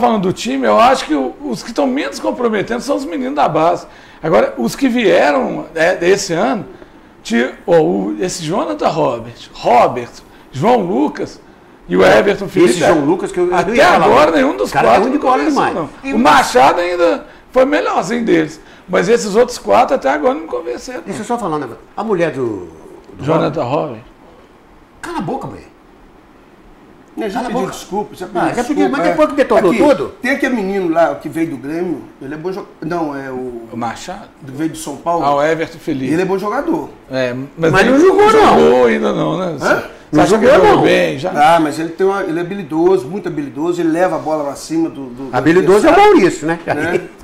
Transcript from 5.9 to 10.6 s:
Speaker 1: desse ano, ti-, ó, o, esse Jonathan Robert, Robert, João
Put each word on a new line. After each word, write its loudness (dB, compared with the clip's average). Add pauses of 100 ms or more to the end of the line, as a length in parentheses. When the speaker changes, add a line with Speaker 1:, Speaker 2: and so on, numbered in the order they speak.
Speaker 1:
desse 0
ano, -2 (560)
ti-, -2 (140)
ó, 6
o, -2
esse -4
Jonathan -4
Robert, -4 (180)
Robert, 0 (420)
João 0